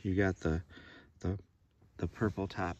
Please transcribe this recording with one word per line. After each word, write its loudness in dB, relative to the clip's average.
you 0
got 4
the, 2
the, -2
the -2
purple -2
top -4